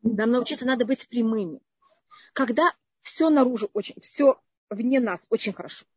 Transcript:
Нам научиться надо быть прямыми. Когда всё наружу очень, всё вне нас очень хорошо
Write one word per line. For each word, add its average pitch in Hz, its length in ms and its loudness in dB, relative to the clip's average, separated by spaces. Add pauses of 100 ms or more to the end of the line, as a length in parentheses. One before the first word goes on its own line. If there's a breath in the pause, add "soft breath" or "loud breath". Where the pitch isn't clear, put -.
Нам 220 300 0
научиться 247 340 -2
надо 247 220 0
быть 254 220 -4
прямыми. 220 520 -2 (720 soft breath)
Когда 262 400 2 (300)
всё - 260 0
наружу 254 460 4
очень, - 260 -8
всё - 400 2 (300)
вне 233 300 0
нас 202 280 -6
очень 220 240 -2
хорошо - 320 -16 (120)